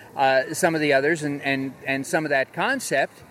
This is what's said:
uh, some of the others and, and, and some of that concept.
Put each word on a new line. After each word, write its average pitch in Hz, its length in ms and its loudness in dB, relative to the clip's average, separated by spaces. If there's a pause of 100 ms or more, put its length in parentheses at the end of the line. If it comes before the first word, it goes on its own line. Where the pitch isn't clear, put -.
(160)
uh, 135 360 2
some 165 220 0
of 156 60 -2
the 147 120 2
others 147 300 2
and, 143 200 -4
and, 135 300 -2 (140)
and 135 200 -4
some 160 200 -2
of 143 40 -6
that 135 220 0
concept. 185 800 -2